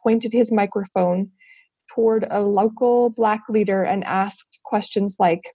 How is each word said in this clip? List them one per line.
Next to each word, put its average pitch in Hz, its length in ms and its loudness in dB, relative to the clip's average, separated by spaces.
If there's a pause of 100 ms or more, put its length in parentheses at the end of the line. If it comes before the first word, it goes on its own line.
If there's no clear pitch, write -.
pointed 226 300 0
his 233 180 2
microphone 196 800 -2 (640)
toward 220 360 2
a 202 100 -2
local 226 720 2
black 214 380 0
leader 202 340 0
and 190 220 -2
asked - 600 -6
questions 202 540 -2
like 180 240 2 (120)